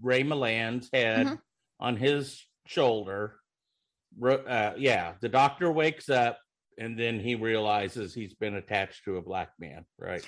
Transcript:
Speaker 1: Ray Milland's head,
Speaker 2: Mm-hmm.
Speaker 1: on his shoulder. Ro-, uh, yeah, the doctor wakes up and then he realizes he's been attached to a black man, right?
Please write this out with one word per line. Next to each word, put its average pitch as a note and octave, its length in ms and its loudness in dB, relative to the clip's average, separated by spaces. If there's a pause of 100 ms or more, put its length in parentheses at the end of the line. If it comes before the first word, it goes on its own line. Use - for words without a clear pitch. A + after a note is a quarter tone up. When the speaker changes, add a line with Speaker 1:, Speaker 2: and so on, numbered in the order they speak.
Speaker 1:
Ray B2+ 220 2
Milland's B2 680 -2
head, A#2+ 360 4
Speaker 2:
Mm-hmm. - 80 -4 (440)
Speaker 1:
on A#2+ 160 -2
his C3+ 480 0 (220)
shoulder. G#2+ 680 0 (840)
Ro-, B2+ 200 4
uh, A2 420 0
yeah, G2 420 2
the A#2 80 -4
doctor C#3 420 4
wakes D#3 380 0
up B2 300 2 (400)
and A2+ 200 -8
then A#2 200 -2
he A#2 160 -2
realizes G#2+ 800 0
he's G#2 180 -10
been G#2+ 220 -4
attached G2 500 -4
to F#2+ 120 -4
a F2+ 40 -6
black F2+ 380 -6
man, E2 260 -16 (140)
right? F2 280 -8